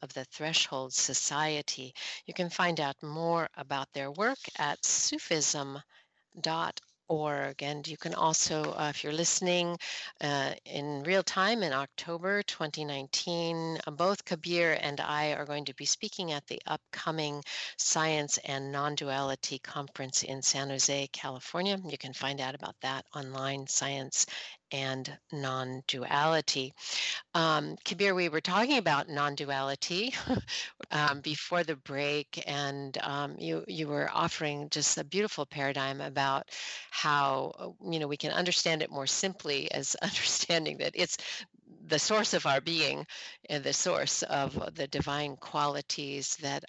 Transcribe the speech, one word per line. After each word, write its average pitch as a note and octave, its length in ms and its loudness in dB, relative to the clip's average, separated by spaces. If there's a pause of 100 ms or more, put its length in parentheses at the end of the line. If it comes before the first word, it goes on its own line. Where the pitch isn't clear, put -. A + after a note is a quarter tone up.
of C3+ 100 -14
the C3 120 -6
Threshold C#3+ 680 -2
Society. D3 1000 0 (320)
You - 80 -10
can F3 160 0
find F3 280 2
out C#3 220 -2
more D#3+ 560 0
about C#3 360 -4
their C#3 180 -4
work G#3+ 260 0 (220)
at D3 260 0
sufism C#3+ 960 2 (580)
dot E3 400 0 (280)
org. D3 540 0
And D3 260 -4
you D#3 100 -8
can - 180 -6
also, D#3 640 4
uh, D3+ 100 2
if - 140 -4
you're D3 100 -2
listening, F3 640 2 (440)
uh, C#3 320 2 (120)
in C#3+ 380 -4
real F#3 180 6
time G#3 400 4
in E3 100 2
October E3+ 680 0
twenty D#3 420 -2
nineteen, E3 1040 0
uh, D#3+ 60 -4
both F3 340 2
Kabir E3+ 560 2
and C#3+ 180 -2
I D3+ 340 0
are D3 120 -2
going D3 200 -4
to C#3 100 -8
be C#3+ 100 -8
speaking F#3 460 -2
at C#3+ 160 -4
the - 180 -6
upcoming D3+ 800 -2 (340)
Science D#3 640 2
and C#3 320 -4
Non-Duality C#3 880 0
Conference - 640 -4
in C3+ 180 -4
San C#3 300 2
Jose, C#3 420 2
California. E3+ 640 -2 (100)
You C#3 120 -8
can C3+ 140 -10
find C#3 280 -2
out C3 140 -4
about - 260 -8
that C3 240 -4 (100)
online, C3+ 520 -4
science C3+ 580 0 (500)
and C3+ 420 -2 (140)
non-duality. C3+ 1400 2 (600)
Um, D#3 520 4
Kabir, G3 300 2
we F3 140 4
were D3+ 120 2
talking A#3 360 4
about D#3 320 4
non-duality, C#3+ 1040 0 (400)
<laughs> - 380 -8
um, C#3+ 300 2
before D3+ 420 0
the D#3+ 140 0
break, C#3+ 720 -2
and, C#3 540 -2
um, C#3+ 380 -2
you, D#3+ 280 -2
you D#3+ 200 -4
were D3 260 0
offering D3+ 560 0
just - 280 2
a E3 60 -4
beautiful E3 420 0
paradigm C#3 560 -2
about C#3 480 2 (420)
how, C#3 680 4
uh, F3+ 320 -10
you E3 80 2
know, D3 80 0
we D3 100 -2
can D3+ 140 -2
understand F3 520 4
it - 80 -4
more C3+ 160 -2
simply D3+ 640 0
as - 240 0
<laughs> - 60 -6
understanding D#3+ 800 2
that C#3+ 160 0
it's - 220 0 (720)
the D3+ 120 4
source G#3+ 340 4
of F3 120 2
our C#3 160 6
being D3+ 440 0 (440)
and C#3+ 140 0
the C#3 100 2
source D#3+ 500 2
of C#3 520 0
the C#3+ 120 -2
divine C#3+ 500 -2
qualities C#3+ 1000 -2
that C#3+ 320 -4